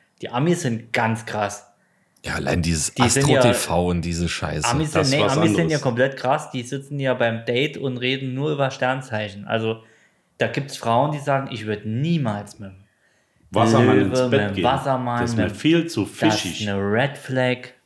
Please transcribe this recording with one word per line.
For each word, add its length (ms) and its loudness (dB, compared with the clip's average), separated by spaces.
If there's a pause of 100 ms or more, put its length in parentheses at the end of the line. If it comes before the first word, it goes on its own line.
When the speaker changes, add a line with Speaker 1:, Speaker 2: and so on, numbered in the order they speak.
(220)
Speaker 1:
Die 60 -10
Amis 340 2
sind 300 -4
ganz 340 0
krass. 420 -4 (560)
Speaker 2:
Ja, 100 -4
allein 280 0
dieses 320 0
Speaker 1:
Die 140 4
sind 200 4
ja 100 6
Speaker 2:
Astro-T 160 6
V 340 0
und 140 0
diese 260 -2
Scheiße. 400 -4
Speaker 1:
Amis 240 0
Speaker 3:
Das 180 2
Speaker 1:
sind, 80 2
Speaker 3:
ist 20 2
Speaker 1:
nee, 60 4
Speaker 3:
was 100 2
Speaker 1:
Amis 140 4
sind 120 2
Speaker 3:
anderes. 100 0
Speaker 1:
ja 60 2
komplett 380 0
krass. 340 -2
Die 120 -6
sitzen 380 -8
ja 140 0
beim 300 0
Date 320 0
und 220 -6
reden 360 -2
nur 180 -2
über 180 0
Sternzeichen. 760 -4
Also, 360 -2 (560)
da 100 0
gibt's 280 -6
Frauen, 360 2
die 60 -4
sagen, 340 -2
„Ich 140 -10
würd 200 -4
niemals 760 -2
mit 100 -14
dem 60 -20 (720)
Speaker 3:
Wassermann 480 4
Speaker 1:
Löwe, 80 4
Speaker 3:
ins 140 2
Bett 100 2
Speaker 1:
mit 100 4 (100)
dem 60 -6
Speaker 3:
gehen. 80 0
Speaker 1:
Wassermann, 560 0
Speaker 3:
Das 100 0
ist 60 -2
mir 80 2
Speaker 1:
mit 120 -4
Speaker 3:
viel 300 4
zu 160 -2 (180)
Speaker 1:
Das 160 4
ist 60 -2
Speaker 3:
fischig. 260 -6
Speaker 1:
eine 120 -2
Red 380 0
Flag.“ 560 -2 (120)